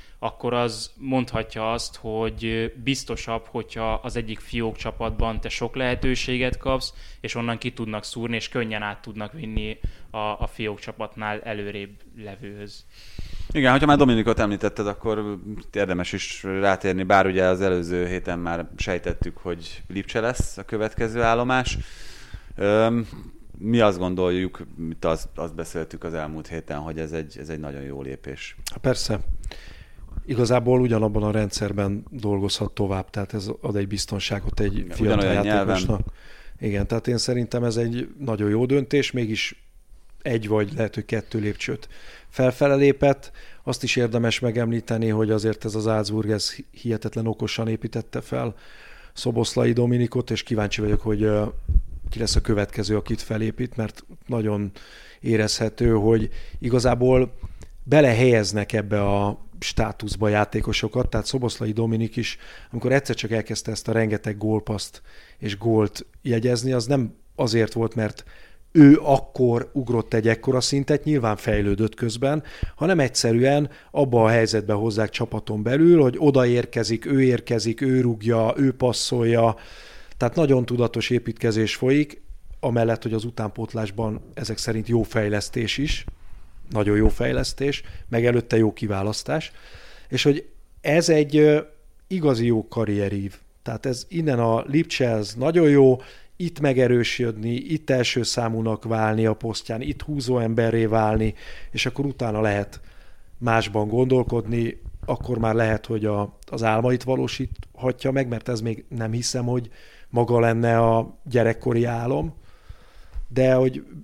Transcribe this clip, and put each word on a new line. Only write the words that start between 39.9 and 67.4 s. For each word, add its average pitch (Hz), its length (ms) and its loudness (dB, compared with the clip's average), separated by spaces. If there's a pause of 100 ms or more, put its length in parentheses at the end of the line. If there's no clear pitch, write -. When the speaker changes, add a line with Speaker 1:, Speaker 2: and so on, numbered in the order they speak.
Speaker 3:
egy 113 260 -2
vagy 107 280 2
lehet, 110 180 -2
hogy 104 100 -6
kettő 113 340 -4
lépcsőt 104 500 -6 (400)
felfele 135 460 2
lépett. 139 560 4 (320)
Azt - 200 -6
is - 140 0
érdemes 117 420 2
megemlíteni, 113 720 0
hogy 107 220 2
azért 110 340 0
ez 107 100 -4
az 110 100 -2
Salzburg, 107 460 0
ez 104 220 -2
hi-, - 180 -14
hihetetlen 113 560 -4
okosan 113 420 -4
építette 113 520 -6
fel 127 340 -6 (580)
Szoboszlai 120 600 0
Dominikot, 120 580 0
és 110 120 -4
kíváncsi 107 380 -2
vagyok, 104 200 2
hogy, 107 220 0
ö, 107 220 2 (640)
ki - 80 -4
lesz 113 180 0
a - 40 4
következő, 104 560 0
akit 107 260 -2
felépít, 113 540 -4
mert 107 280 -6 (220)
nagyon 104 440 -2 (500)
érezhető, 113 720 2
hogy 110 360 4 (300)
igazából 123 720 4 (500)
belehelyeznek 117 880 4
ebbe 104 300 0
a 101 360 2 (200)
státuszba 107 680 -2
játékosokat, 104 800 0
tehát 110 180 -2
Szoboszlai 117 460 -2
Dominik 113 440 0
is, - 220 -4 (320)
amikor 123 220 -2
egyszer 135 220 2
csak 107 160 -6
elkezdte 110 400 -4
ezt 104 180 -6
a 113 40 0
rengeteg 107 460 0
gólpaszt 107 640 -2 (360)
és 98 200 -8
gólt 110 480 2 (160)
jegyezni, 123 500 0
az 120 140 0
nem 131 280 0 (200)
azért 113 380 2